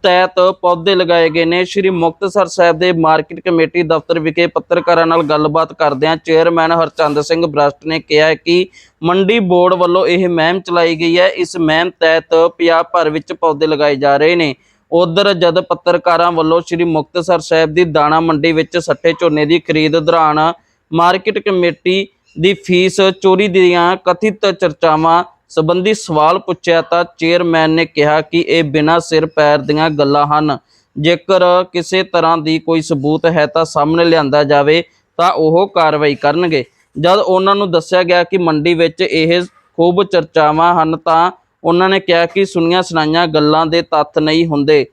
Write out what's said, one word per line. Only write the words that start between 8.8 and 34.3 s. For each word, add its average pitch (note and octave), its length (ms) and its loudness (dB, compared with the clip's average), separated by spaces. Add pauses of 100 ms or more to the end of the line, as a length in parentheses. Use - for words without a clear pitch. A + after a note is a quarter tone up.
ਮੰਡੀ F#3+ 360 0
ਬੋਰਡ F3+ 340 2
ਵੱਲੋਂ F3 340 0
ਇਹ F3+ 220 0
ਮੁਹਿੰਮ E3+ 300 0
ਚਲਾਈ E3+ 360 -2
ਗਈ E3+ 240 0
ਹੈ। F#3 80 4
ਇਸ F3+ 300 -4
ਮੁਹਿੰਮ E3 320 0
ਤਹਿਤ E3 460 0
ਪੰਜਾਬ E3+ 580 2
ਭਰ D#3+ 160 0
ਵਿੱਚ D#3 240 -8
ਪੌਦੇ D#3+ 340 -2
ਲਗਾਏ D3 280 0
ਜਾ C#3 220 0
ਰਹੇ D#3+ 180 2
ਨੇ। D3+ 200 -2 (360)
ਉਧਰ F3 420 0
ਜਦ E3+ 260 0
ਪੱਤਰਕਾਰਾਂ F3 720 0
ਵੱਲੋਂ D#3+ 340 0
ਸ਼੍ਰੀ E3+ 180 -4
ਮੁਕਤਸਰ E3 560 -2
ਸਾਹਿਬ D#3+ 340 0
ਦੀ F3+ 100 2
ਦਾਣਾ D#3 360 0
ਮੰਡੀ E3 320 0
ਵਿੱਚ D#3+ 260 -2
ਸੱਠੇ E3 360 -2
ਝੋਨੇ D3+ 320 0
ਦੀ E3 140 0
ਖਰੀਦ D#3 380 0
ਦੌਰਾਨ D#3+ 560 0 (400)
ਮਾਰਕੀਟ F#3 460 0
ਕਮੇਟੀ F#3 680 -2 (320)
ਦੀ F#3 140 2
ਫੀਸ F#3 480 0 (200)
ਚੋਰੀ F#3+ 260 2
ਦੀਆਂ F3 580 2
ਕਥਿਤ G3+ 400 -2
ਚਰਚਾਵਾਂ E3 800 0 (260)
ਸੰਬੰਧੀ F3+ 440 -2
ਸਵਾਲ D#3+ 460 0
ਪੁੱਛਿਆ E3 420 -2
ਤਾਂ E3+ 240 -2 (120)
ਚੇਅਰਮੈਨ E3 520 0
ਨੇ D#3+ 160 0
ਕਿਹਾ D3+ 360 0
ਕਿ E3+ 260 -2
ਇਹ E3 160 0
ਬਿਨਾਂ D#3 360 0
ਸਿਰ D#3+ 260 -2
ਪੈਰ D3 320 0
ਦੀਆਂ D3+ 320 -2
ਗੱਲਾਂ C#3+ 360 0
ਹਨ। D3+ 320 -2 (400)
ਜੇਕਰ E3+ 440 0 (320)
ਕਿਸੇ F#3 300 -4
ਤਰ੍ਹਾਂ E3 340 0
ਦੀ D#3+ 220 -2
ਕੋਈ D#3+ 220 -2
ਸਬੂਤ D#3 440 -4
ਹੈ D#3+ 200 2
ਤਾਂ D#3+ 200 -2
ਸਾਹਮਣੇ D#3+ 400 0
ਲਿਆਂਦਾ D3 380 2